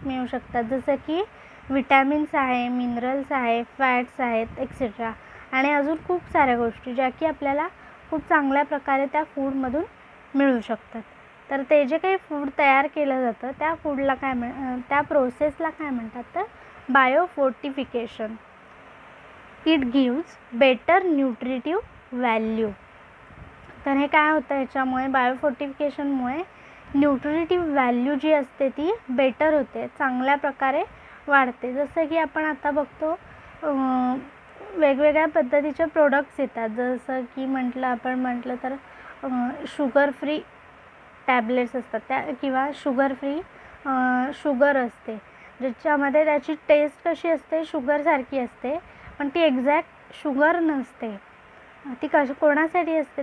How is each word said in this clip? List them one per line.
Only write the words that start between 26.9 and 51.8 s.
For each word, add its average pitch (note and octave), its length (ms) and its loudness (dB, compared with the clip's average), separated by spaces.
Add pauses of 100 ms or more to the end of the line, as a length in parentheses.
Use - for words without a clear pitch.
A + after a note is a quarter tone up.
nutritive D4 720 2
value B3+ 480 2
जी D4+ 180 0
असते C#4 360 0
ती D4+ 260 -2 (140)
better C4+ 460 2
होते, A#3+ 320 -2 (120)
चांगल्या C4 360 0
प्रकारे C#4 480 -2 (460)
वाढते. B3+ 440 2
जसं C#4+ 340 -2
की D#4+ 120 -2
आपण D#4 260 -2
आता D4 260 -2
बघतो, D4+ 480 -2 (440)
अ, D4+ 80 -2 (1040)
वेगवेगळ्या D4+ 520 4
पद्धतीचे D4+ 580 0
products D4 560 2
येतात, A#3 280 -4
जसं B3 520 -4
की C4 260 -8
म्हटलं, B3+ 400 -2
आपण B3+ 320 -2
म्हटलं B3 440 -4
तर, C4 100 -6 (500)
अ, C#4 60 -6 (380)
sugar C#4+ 440 2
free D4+ 300 -4 (840)
tablets B3 500 0
असतात A#3 320 -6
त्या C4 120 -2
किंवा C4+ 540 -2
sugar C4+ 400 0
free, C#4 260 -6 (460)
अ, C4+ 60 0 (420)
sugar C#4+ 420 2
असते, A#3+ 380 -4 (460)
ज्याच्यामध्ये C#4 640 2
त्याची D4+ 300 0 (140)
taste D4 400 2
कशी E4+ 200 -2
असते, D#4+ 360 -2
शुगरसारखी D4 720 0
असते, B3+ 400 -6 (400)
पण C#4+ 100 -2
ती E4+ 120 0
एक्झॅक्ट C#4+ 480 4 (340)
sugar D4+ 360 4
नसते. C4+ 580 -2 (720)